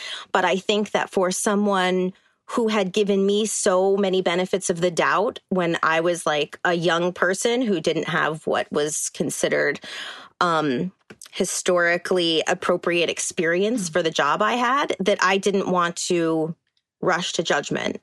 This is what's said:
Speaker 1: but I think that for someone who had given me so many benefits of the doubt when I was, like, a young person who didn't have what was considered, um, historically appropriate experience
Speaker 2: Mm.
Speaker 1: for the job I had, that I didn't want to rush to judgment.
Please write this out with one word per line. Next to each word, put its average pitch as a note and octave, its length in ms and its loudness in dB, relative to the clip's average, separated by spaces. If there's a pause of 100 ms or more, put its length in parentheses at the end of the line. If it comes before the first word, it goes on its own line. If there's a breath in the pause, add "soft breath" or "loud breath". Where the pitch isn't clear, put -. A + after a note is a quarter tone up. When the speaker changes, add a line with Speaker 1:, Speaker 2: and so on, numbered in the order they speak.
(300 loud breath)
Speaker 1:
but F#3+ 140 2
I F3+ 120 2
think G#3 360 0
that - 180 0
for F#3 220 2
someone F#3 800 0 (380 soft breath)
who A3+ 180 0
had G3+ 240 0
given G3 340 2
me G#3 200 2
so G3 500 2
many F#3+ 260 0
benefits F3+ 480 0
of E3+ 100 -4
the F3+ 120 2
doubt E3 560 0
when F3 340 0
I D#3+ 180 2
was, E3+ 240 0
like, D3+ 400 -2
a F3 100 2
young E3+ 380 2
person F#3+ 480 0
who G3+ 200 0
didn't - 280 -2
have D#3 380 -2
what - 260 -2
was D3+ 380 -2
considered, D3 720 -2 (600 loud breath)
um, D#3+ 520 0 (400)
historically F3 1120 0
appropriate F3 640 0
experience F#3 800 -2
Speaker 2:
Mm. - 20 -6
Speaker 1:
for F3+ 100 0
the E3 80 0
job D#3 300 0
I G#3+ 140 2
had, B3+ 460 0
that F#3+ 200 2
I F#3+ 160 4
didn't G3 320 0
want F3 280 0 (100)
to E3 480 0 (460)
rush F3 340 0
to E3+ 100 -2
judgment. - 580 -2